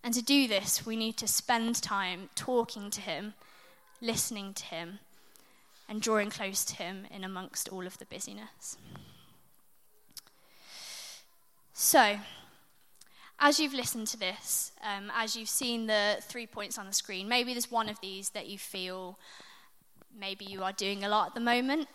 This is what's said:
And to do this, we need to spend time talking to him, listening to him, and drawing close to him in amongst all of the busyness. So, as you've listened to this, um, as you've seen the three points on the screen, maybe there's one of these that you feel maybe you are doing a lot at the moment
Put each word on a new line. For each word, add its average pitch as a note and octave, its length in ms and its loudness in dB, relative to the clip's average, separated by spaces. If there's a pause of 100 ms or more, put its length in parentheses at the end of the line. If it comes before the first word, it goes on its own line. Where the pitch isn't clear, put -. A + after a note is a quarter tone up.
And A#3 100 0
to A#3+ 80 2
do C4+ 260 8
this, G3+ 380 2
we A3+ 100 -2
need A3 220 0
to A3 100 -2
spend A#3 540 2
time F#3 540 -2
talking A#3 560 0
to G3+ 100 -6
him, G3 320 -6 (640)
listening A3 540 -2
to - 100 -8
him, E3+ 360 -8 (920)
and G#3+ 120 -4
drawing G#3+ 280 4
close G3 340 -2
to - 120 -4
him F#3+ 380 -8
in F#3+ 100 -10
amongst F#3+ 440 -6
all F#3 180 -8
of F#3 120 -12
the - 80 -14
busyness. - 720 -12 (3000)
So, G#3 460 8 (1200)
as D4 200 8
you've D4 140 2
listened A#3+ 340 -2
to A#3 100 -4
this, - 540 -2 (120)
um, G3+ 320 -6
as A3 200 0
you've A3+ 140 -6
seen A#3 380 0
the G#3 340 4
three A#3+ 240 -10
points G#3 320 -8
on G3+ 80 -8
the G3 80 -8
screen, F#3+ 340 -2
maybe A#3+ 260 2
there's A#3+ 180 -2
one A3 180 0
of G#3 120 -8
these F#3+ 280 -6
that - 180 -8
you G3 100 -10
feel F#3 600 -8 (1000)
maybe G3 280 -8
you G3 180 -8
are F#3+ 100 -2
doing G3 300 -2
a G3+ 60 0
lot G#3 180 4
at - 60 -8
the A#3+ 60 -6
moment B3+ 560 4